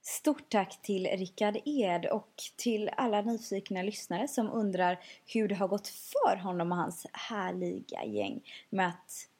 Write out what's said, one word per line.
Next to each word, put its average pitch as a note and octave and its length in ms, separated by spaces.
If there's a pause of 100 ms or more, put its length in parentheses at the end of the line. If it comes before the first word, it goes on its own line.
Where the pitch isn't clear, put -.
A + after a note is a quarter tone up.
Stort - 480
tack F#3+ 320
till F#3+ 260
Rickard G3 580
Ed G3 400
och - 280 (240)
till G#3+ 400
alla G#3 240
nyfikna G3+ 600
lyssnare G3+ 460
som A3+ 240
undrar F#3 480 (340)
hur A3 140
det G3 80
har F#3 120
gått G3+ 200
för - 500
honom F3+ 340
och F3+ 60
hans - 360
härliga F#3 920
gäng G#3 360 (280)
med F#3+ 180
att - 240 (280)